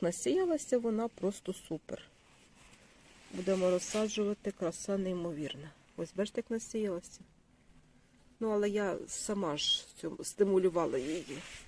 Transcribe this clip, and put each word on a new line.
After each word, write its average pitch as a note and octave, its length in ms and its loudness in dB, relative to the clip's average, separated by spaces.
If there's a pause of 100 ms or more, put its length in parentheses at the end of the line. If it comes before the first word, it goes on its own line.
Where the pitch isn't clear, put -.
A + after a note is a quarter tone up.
насіялася D4 760 2
вона A#3 300 0
просто F#3+ 460 -4
супер. - 500 -8 (1300)
Будемо F#3 360 4
розсаджувати, G#3 840 0
краса F#3+ 460 -2
неймовірна. E3 720 -4 (260)
Ось E3+ 180 -6
бачите, G#3 240 -2
як - 120 -6
насіялася. G#3+ 680 -4 (1200)
Ну, A3 100 0
але G#3 200 4
я G3+ 280 0 (100)
сама F#3+ 500 -2
ж - 280 2 (160)
цьому D#3 220 -6
стимулювала F3+ 760 4
її, C3+ 400 -4 (300)